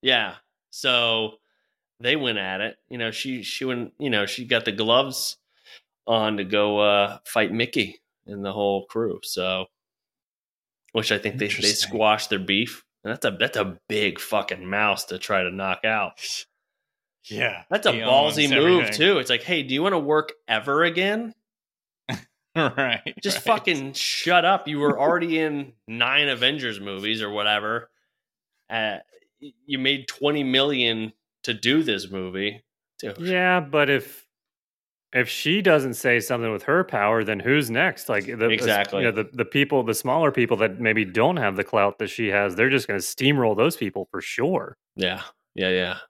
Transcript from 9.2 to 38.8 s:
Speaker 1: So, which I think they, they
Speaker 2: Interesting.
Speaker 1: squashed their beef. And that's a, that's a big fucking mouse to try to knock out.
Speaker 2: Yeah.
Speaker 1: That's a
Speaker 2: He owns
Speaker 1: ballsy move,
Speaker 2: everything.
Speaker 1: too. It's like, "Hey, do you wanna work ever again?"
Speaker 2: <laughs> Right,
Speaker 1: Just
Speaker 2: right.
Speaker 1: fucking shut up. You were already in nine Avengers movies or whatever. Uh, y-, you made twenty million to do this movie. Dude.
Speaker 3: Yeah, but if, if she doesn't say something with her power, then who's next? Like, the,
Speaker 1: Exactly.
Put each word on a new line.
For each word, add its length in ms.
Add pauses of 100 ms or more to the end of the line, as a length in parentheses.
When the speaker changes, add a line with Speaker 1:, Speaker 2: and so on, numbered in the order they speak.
Speaker 1:
So, 460 (1300)
which 180
I 80
think 160
they, 120
they 60
Speaker 2:
Interesting. 360
Speaker 1:
squashed 420
their 80
beef. 440 (200)
And 100
that's 120
a, 140
that's 180
a 200 (100)
big 320
fucking 480
mouse 380
to 140
try 240
to 80
knock 340
out. 600 (800)
Speaker 2:
Yeah. 440
Speaker 1:
That's 160
a 60
Speaker 2:
He 100
owns 360
Speaker 1:
ballsy 120
move, 320
Speaker 2:
everything. 120
Speaker 1:
too. 260
It's 100
like, 140
"Hey, 180
do 140
you 80
wanna 160
work 340 (140)
ever 360
again?" 520 (720)
Speaker 2:
<laughs> 60 (400)
Right, 680
Speaker 1:
Just 160
Speaker 2:
right. 80
Speaker 1:
fucking 480
shut 500
up. 240
You 120
were 200
already 400
in 320 (160)
nine 400
Avengers 540
movies 400
or 80
whatever. 600 (800)
Uh, 280 (440)
y-, 120 (120)
you 140
made 300
twenty 340
million 720 (300)
to 100
do 280
this 300
movie. 500 (380)
Dude. 200
Speaker 3:
Yeah, 420
but 280
if, 380 (840)
if 160
she 320
doesn't 320
say 260
something 320
with 120
her 200
power, 400
then 160
who's 320
next? 380
Like, 160
the, 240
Speaker 1:
Exactly. 500